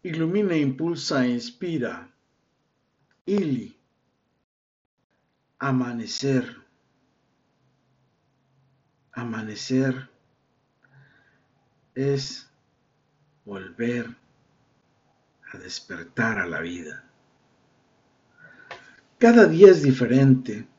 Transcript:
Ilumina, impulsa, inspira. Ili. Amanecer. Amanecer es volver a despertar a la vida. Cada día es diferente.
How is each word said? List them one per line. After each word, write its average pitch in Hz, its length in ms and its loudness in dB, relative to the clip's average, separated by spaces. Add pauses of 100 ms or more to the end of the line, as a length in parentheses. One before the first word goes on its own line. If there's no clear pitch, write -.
Ilumina, 170 540 -2
impulsa, 147 680 -2
inspira. 120 800 -6 (1160)
Ili. 156 500 -4 (1800)
Amanecer. 127 1000 -4 (2500)
Amanecer 120 960 -6 (1900)
es 135 540 -6 (960)
volver 117 720 -8 (1400)
a - 60 -20
despertar 104 800 -8
a 92 80 -6
la 80 140 -8
vida. 85 440 -12 (2250)
Cada 233 280 8
día 170 240 10
es 165 120 4
diferente. 127 840 2 (120)